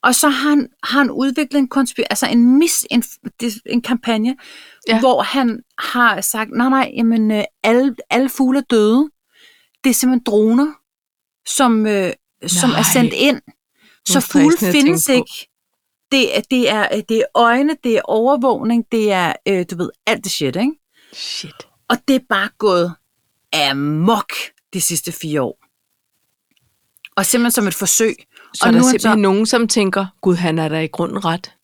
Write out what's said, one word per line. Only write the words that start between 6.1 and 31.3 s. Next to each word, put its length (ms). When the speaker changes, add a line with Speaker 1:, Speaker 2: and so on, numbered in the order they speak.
Speaker 1:
sagt, 300
"Nej, 180
nej, 280
jamen, 340
øh, 140
alle, 340
alle 180
fugle 300
er 120
døde. 400
Det 60
er 40
simpelthen 300
droner, 480
som, 400
øh, 260
som 240
er 40
Speaker 2:
Nej. 80
Speaker 1:
sendt 200
ind. 280
Så 60
Speaker 2:
Hvor 80
Speaker 1:
fugle 360
Speaker 2:
stressende 220
at 60
Speaker 1:
findes 200
Speaker 2:
tænke 160
på. 120
Speaker 1:
ikke." 180
Det 240
er, 40
det 300
er, 260
øh, 120
det 100
er 60
øjne, 500
det 120
er 80
overvågning, 880
det 200
er, 200
øh, 220
du 60
ved, 140
alt 180
det 80
shit, 240
ikke? 160
Speaker 2:
Shit. 560
Speaker 1:
Og 80
det 80
er 120
bare 200
gået 360
amok 640
de 80
sidste 320
fire 300
år. 160
Og 100
simpelthen 240
som 160
et 80
forsøg. 400
Speaker 2:
Så 100
Speaker 1:
Og 40
Speaker 2:
er 40
der 60
Speaker 1:
nu 60
er 40
han 120
Speaker 2:
simpelthen 180
Speaker 1:
så 40
Speaker 2:
nogen, 240
som 220
tænker, 380
"Gud, 140
han 220
er 100
da 120
i 60
grunden 380
ret." 280